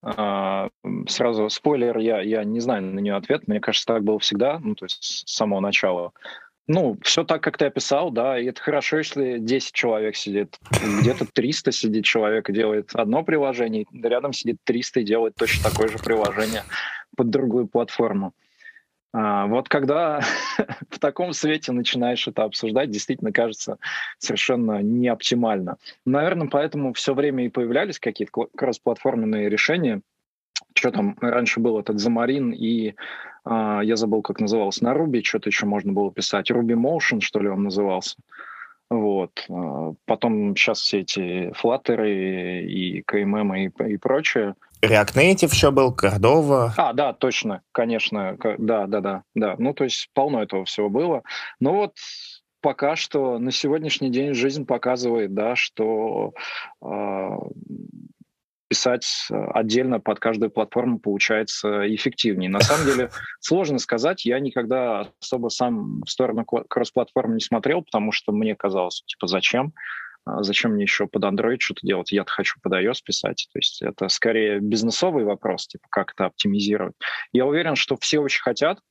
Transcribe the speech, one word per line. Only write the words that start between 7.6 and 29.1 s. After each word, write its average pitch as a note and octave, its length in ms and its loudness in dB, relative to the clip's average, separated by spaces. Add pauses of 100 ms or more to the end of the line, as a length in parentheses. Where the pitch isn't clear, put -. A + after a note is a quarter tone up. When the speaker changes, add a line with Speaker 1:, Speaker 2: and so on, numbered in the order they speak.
Speaker 1:
описал, C#3 440 0
да, B2+ 280 0
и A#2+ 80 -2
это B2+ 140 -6
хорошо, D3+ 380 0
если C3+ 400 -2
десять A#2+ 360 0
человек G#2+ 420 0
сидит. G2+ 420 -2 (220)
Где-то G#2+ 520 2
триста C3+ 380 0
сидит A2 340 0
человек G#2+ 460 2
и - 20 -2
делает G#2+ 420 0
одно A#2 280 2
приложение, B2 600 0 (100)
и B2 100 -16
рядом B2 300 0
сидит A#2 320 -4
триста A#2+ 360 0
и A2+ 40 0
делает A2 320 2
точно - 340 2
такое G#2+ 180 2
же A2 100 -4
приложение G#2+ 680 0 (520)
под A#2+ 140 2
другую B2 380 2
платформу. G#2+ 640 0 (840)
А, G#2 320 0
вот A#2+ 220 0
когда D3 520 2 (360)
<laughs> - 340 -6
в - 80 -14
таком D#3+ 360 -2
свете D3+ 380 -2
начинаешь A#2+ 560 0
это A2 160 0
обсуждать, A2+ 460 0
действительно G#2+ 420 -2
кажется A2 440 -2 (420)
совершенно A2 640 0
неоптимально. A2+ 920 2 (300)
Наверное, D3+ 420 2
поэтому C#3+ 460 0
всё - 180 -2
время C3+ 320 2
и A#2+ 60 -2
появлялись C3 480 0
какие-то G#2+ 340 -4
кла-, - 240 -2
кроссплатформенные A2+ 960 0